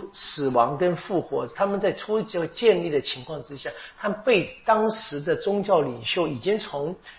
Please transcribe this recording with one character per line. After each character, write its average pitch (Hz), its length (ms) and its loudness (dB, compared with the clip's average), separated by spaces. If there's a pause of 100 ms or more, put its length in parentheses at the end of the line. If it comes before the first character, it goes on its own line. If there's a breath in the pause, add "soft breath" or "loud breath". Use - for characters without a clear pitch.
(140)
死 - 360 0
亡 127 280 4
跟 175 180 2
复 170 240 -2
活， 135 280 -2
他 - 180 -2
们 202 140 0
在 202 120 2
初 214 300 -2
教 175 240 -4
建 180 380 4
立 170 80 -4
的 143 100 2
情 - 240 -6
况 151 160 -8
之 139 160 -14
下， 143 140 -10 (260 loud breath)
他 208 120 -4
们 208 140 -4
被 208 400 2
当 214 280 4
时 - 280 -4
的 151 160 0
宗 196 280 0
教 190 180 4
领 120 240 -4
袖 170 220 0
已 143 100 -4
经 196 220 0
从， 143 300 -6 (300 loud breath)